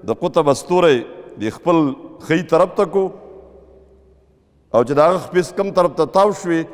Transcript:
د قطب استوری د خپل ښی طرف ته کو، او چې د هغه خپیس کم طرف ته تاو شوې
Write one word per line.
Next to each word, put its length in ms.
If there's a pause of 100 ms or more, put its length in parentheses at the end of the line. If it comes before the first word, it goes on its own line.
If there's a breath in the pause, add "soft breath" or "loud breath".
د 40 (120)
قطب 300
استوری 460 (420)
د 160
خپل 220 (480)
ښی 140 (120)
طرف 260
ته 60 (100)
کو، 100 (1700)
او 100
چې 120
د 100
هغه 200
خپیس 320
کم 200
طرف 200
ته 60 (120)
تاو 160
شوې 280 (140)